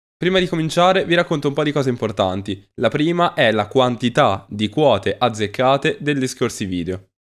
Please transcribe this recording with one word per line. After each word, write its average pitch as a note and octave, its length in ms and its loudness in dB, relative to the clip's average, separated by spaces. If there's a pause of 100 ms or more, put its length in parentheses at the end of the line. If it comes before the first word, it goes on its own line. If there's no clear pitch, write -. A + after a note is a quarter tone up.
(160)
Prima F#3 220 0
di F3+ 100 0
cominciare F3 560 2
vi E3+ 100 0
racconto E3+ 340 0
un C#3 40 -4
po' D3+ 100 -2
di D3 80 0
cose C#3 200 0
importanti. G2+ 840 -4
La A#2 120 2
prima E3+ 460 0
è A#2 180 4
la G#2 140 0
quantità B2 840 2
di G#2 220 -2
quote A2 480 2
azzeccate B2+ 840 0
degli C#3+ 260 -2
scorsi B2 380 -4
video. F#2 460 -6 (120)